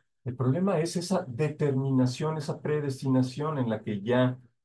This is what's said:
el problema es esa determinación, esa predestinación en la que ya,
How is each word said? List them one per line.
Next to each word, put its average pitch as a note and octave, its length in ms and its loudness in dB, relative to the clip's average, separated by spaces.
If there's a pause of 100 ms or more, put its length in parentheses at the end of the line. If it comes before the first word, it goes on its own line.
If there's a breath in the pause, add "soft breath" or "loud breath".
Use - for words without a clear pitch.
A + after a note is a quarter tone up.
(260)
el B2 80 -6
problema E3 460 2
es E3+ 160 -2
esa F3 320 0
determinación, C3+ 1080 0
esa C#3+ 240 -6
predestinación C#3+ 1000 0
en A#2 120 -2
la G#2+ 140 -2
que G#2 180 -4
ya, B2+ 340 4 (280)